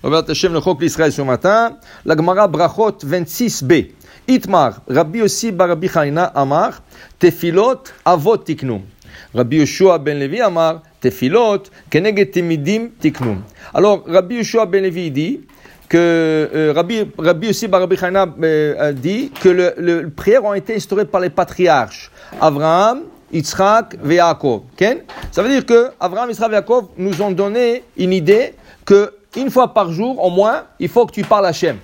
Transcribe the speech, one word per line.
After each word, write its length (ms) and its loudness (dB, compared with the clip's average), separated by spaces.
Bezrat 220 0
Hashem, 240 -2
le 80 -2
Chok 200 -2
l'Israël 300 0
ce 100 -8
matin. 540 0
La 100 2
Gemara 320 2
Brachot 560 0
vingt-six 580 -4
B. 120 2
Itmar, 640 2
Rabbi 320 0
Yossi 320 -2
bar 160 2
Rabbi 220 -2
Chaina 380 0
Amar, 540 -2
Tefilot 640 2
Avot 320 2
Tiknu. 420 -6
Rabbi 220 0
Yoshua 420 4
ben 180 -4
Levi 220 -4
Amar, 420 0
Tefilot 640 0
Keneged 420 0
Timidim 600 -2
Tiknu. 380 -2
Alors, 340 2
Rabbi 280 0
Yoshua 300 0
ben 160 0
Levi 300 -4
dit 300 -4
que, 640 2
euh, 180 2
Rabbi, 300 0
Rabbi 300 2
Yossi 200 -2
bar 140 2
Rabbi 160 0
Chaina, 300 0
euh, 380 0
a 140 0
dit 360 -4
que 80 6
le, 280 2
le, 260 -2
les 60 -10
prières 360 2
ont 80 -2
été 200 -6
instaurées 300 -4
par 160 -2
les 100 -2
patriarches. 840 0
Abraham, 640 2
Yitzhak, 720 0
Yaakov. 560 2
Ok ? 320 -2
Ça 120 -2
veut 60 -2
dire 160 0
que 240 4
Abraham, 300 -4
Yitzhak, 200 -2
Yaakov 380 0
nous 240 -4
ont 100 -2
donné 520 -2
une 160 0
idée 400 2
que 280 4
une 160 -4
fois 200 2
par 200 0
jour, 320 -4
au 80 2
moins, 320 0
il 100 -4
faut 160 2
que 60 -14
tu 100 -8
parles 240 2
à 40 2
Hachem. 340 -2